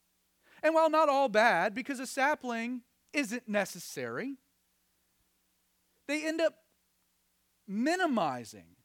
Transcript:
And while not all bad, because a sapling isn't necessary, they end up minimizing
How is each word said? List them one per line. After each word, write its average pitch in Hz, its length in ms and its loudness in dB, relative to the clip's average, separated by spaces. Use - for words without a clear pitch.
And 311 120 4
while 320 160 4
not 311 180 4
all 269 220 2
bad, 202 440 4
because 254 260 -6
a 262 60 -8
sapling 247 760 -4
isn't 240 340 -4
necessary, 185 880 -6
they 302 200 -2
end 330 160 0
up 311 120 2
minimizing 190 1200 -2